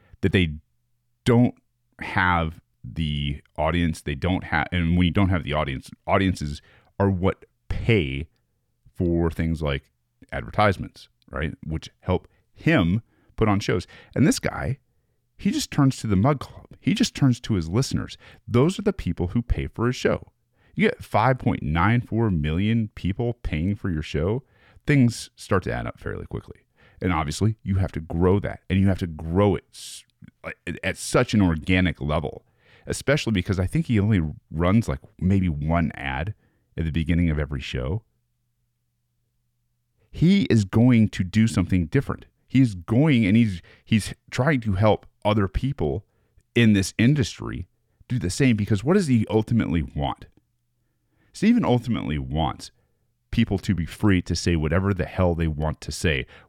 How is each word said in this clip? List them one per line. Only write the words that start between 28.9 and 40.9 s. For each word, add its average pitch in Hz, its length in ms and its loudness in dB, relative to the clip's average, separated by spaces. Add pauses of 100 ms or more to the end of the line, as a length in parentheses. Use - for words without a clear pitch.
to 92 80 -4
grow 82 480 0
it - 80 -6 (100)
s-, - 300 -18 (640)
at, 87 180 -8
at 95 140 -4
such - 360 0
an 107 80 4
organic 87 600 0
level, 73 420 -4 (440)
especially - 440 0
because 92 260 0
I 95 100 0
think 160 180 -2
he 107 160 2
only 101 200 2 (300)
runs, 90 380 2
like, 71 100 -4 (180)
maybe 92 300 2
one 78 480 0
ad 69 380 -6 (440)
at 82 60 -2
the 80 80 -2
beginning 82 380 0
of 78 100 -2
every 71 220 -6
show. 67 420 -6 (2000)
He 196 320 4
is 107 220 2
going 113 440 6